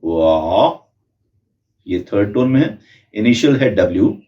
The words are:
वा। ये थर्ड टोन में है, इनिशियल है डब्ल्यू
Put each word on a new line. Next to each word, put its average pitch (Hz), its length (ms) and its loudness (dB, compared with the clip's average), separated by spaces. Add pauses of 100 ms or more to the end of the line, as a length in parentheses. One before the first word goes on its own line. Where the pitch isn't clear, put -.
वा। 82 800 0 (1040)
ये 90 120 -4
थर्ड 104 340 -4
टोन 127 160 0
में 131 120 2
है, - 180 -2 (340)
इनिशियल 120 420 2
है 131 200 0
डब्ल्यू 92 520 0